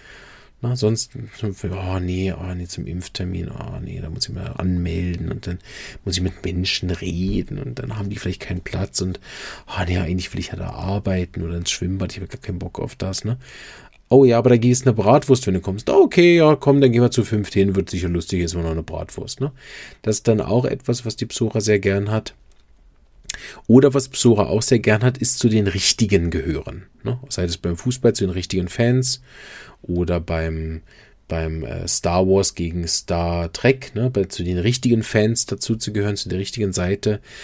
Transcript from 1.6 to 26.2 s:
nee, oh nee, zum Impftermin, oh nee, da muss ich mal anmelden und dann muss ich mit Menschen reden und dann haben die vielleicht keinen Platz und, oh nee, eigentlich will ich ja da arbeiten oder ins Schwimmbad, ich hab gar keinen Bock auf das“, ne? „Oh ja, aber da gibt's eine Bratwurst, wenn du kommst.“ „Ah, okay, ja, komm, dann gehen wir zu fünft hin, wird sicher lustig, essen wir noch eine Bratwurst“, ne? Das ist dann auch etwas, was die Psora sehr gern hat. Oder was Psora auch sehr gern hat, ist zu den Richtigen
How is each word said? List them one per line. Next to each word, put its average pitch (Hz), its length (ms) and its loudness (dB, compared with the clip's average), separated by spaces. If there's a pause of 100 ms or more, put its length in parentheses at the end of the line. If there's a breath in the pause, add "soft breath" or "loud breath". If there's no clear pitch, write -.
nee, 92 320 -2
oh 90 240 -8
nee, 87 120 -8
zum - 180 -8
Impftermin, 90 640 -6
oh - 340 -10
nee, 87 160 -10
da 80 120 -10
muss - 180 -8
ich - 60 -10
mal 92 220 -8
anmelden 87 720 -2
und - 160 -8
dann 87 100 -6 (480 loud breath)
muss 90 120 -4
ich 90 40 -2
mit 90 240 -4
Menschen 92 460 -2
reden 90 680 -4
und 120 220 -10
dann 117 180 -8
haben 101 140 -6
die - 60 -8
vielleicht - 240 -6
keinen 90 200 -8
Platz - 400 -6
und, 92 180 -4 (480 loud breath)
oh - 200 -4
nee, 90 100 0
eigentlich 90 340 -4
will 95 80 -8
ich 90 100 -8
ja - 80 -10
da 87 120 -8
arbeiten 92 720 -4
oder 85 160 -4
ins 87 140 -4
Schwimmbad, 92 440 -4
ich 98 60 -10
hab 92 80 -10
gar - 100 -12
keinen 90 200 -8
Bock 90 200 -10
auf - 160 -6
das“, 95 300 -6
ne? 120 140 -2 (680 loud breath)
„Oh 135 160 8
ja, 120 140 8
aber 120 140 6
da 117 60 8
gibt's 123 280 4
eine 123 80 6
Bratwurst, 120 540 4
wenn 92 80 0
du 90 60 0
kommst.“ 98 280 -6
„Ah, - 80 4
okay, 175 400 6
ja, 151 180 8
komm, 143 240 4
dann 131 120 6
gehen 120 100 4
wir 120 80 6
zu 113 140 0
fünft 104 320 -2
hin, 98 200 4
wird 95 140 0
sicher 90 200 -2
lustig, 87 340 -2
essen 87 160 -4
wir 82 40 -2
noch 82 60 -2
eine 80 140 -4
Bratwurst“, - 580 -10
ne? 143 100 -2 (520 loud breath)
Das 110 140 0
ist - 100 -2
dann 110 140 4
auch 120 240 0
etwas, - 420 -4
was - 80 -6
die 113 100 -6
Psora 110 340 -2
sehr 104 200 4
gern 101 320 0
hat. 110 240 -4 (1300 loud breath)
Oder 131 300 8
was 135 140 0
Psora 107 340 4
auch 90 180 0
sehr 120 180 4
gern 107 220 2
hat, 123 160 2
ist - 220 0
zu 117 100 6
den 107 160 4
Richtigen 95 640 2